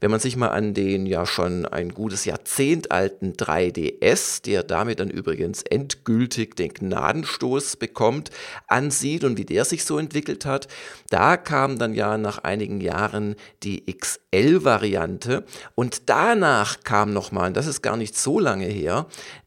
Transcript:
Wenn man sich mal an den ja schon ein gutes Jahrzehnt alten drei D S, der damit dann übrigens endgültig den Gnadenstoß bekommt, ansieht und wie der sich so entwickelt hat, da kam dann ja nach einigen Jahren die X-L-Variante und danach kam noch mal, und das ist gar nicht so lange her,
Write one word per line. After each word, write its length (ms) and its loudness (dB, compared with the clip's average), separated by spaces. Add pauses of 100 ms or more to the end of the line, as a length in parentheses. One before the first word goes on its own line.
Wenn 100 2
man 100 2
sich 160 -2
mal 120 2
an 260 0
den 320 0
ja 180 0
schon 400 0
ein 300 -4
gutes 320 -4
Jahrzehnt 640 -2
alten 460 0
drei 320 2
D 300 -4
S, 420 2
der 200 0
damit 380 -2
dann 80 -2
übrigens 540 -4
endgültig 920 0
den 180 -4
Gnadenstoß 1000 -2
bekommt, 520 0 (380)
ansieht 580 0
und 140 2
wie 80 -4
der 180 2
sich 220 -2
so 100 -2
entwickelt 480 -4
hat, 240 -2 (400)
da 300 6
kam 400 0
dann 160 -2
ja 240 0
nach 220 -4
einigen 420 -2
Jahren 540 -2 (260)
die 260 -6
X-L-Variante 1600 2 (280)
und 360 -2
danach 760 4
kam 300 2
noch 180 -4
mal, 140 0
und 100 0
das 100 0
ist 140 -4
gar 160 0
nicht 220 -4
so 200 2
lange 280 0
her, 400 -2 (400)